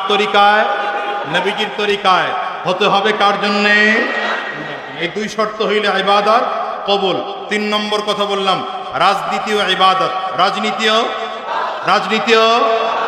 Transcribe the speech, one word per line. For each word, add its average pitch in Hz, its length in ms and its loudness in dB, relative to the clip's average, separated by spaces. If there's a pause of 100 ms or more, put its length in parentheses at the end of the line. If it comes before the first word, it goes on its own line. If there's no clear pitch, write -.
তরিকায়? 208 560 4 (720)
নবীজির 202 380 -2
তরিকায়। 196 540 0 (340)
হতে 190 200 0
হবে 196 280 2
কার 202 300 2
জন্যে? 208 640 2 (960)
এই 170 80 -4
দুই 202 200 -6
শর্ত 214 340 -4
হইলে 202 380 2
ইবাদত 208 420 4 (440)
কবুল। 196 640 -2
তিন 208 260 -2
নম্বর 208 280 -2
কথা 202 220 0
বললাম, 196 420 0 (280)
রাজনীতিও 202 720 0
ইবাদত, 185 420 2 (280)
রাজনীতিও, 214 680 0 (840)
রাজনীতিও। 226 760 2 (480)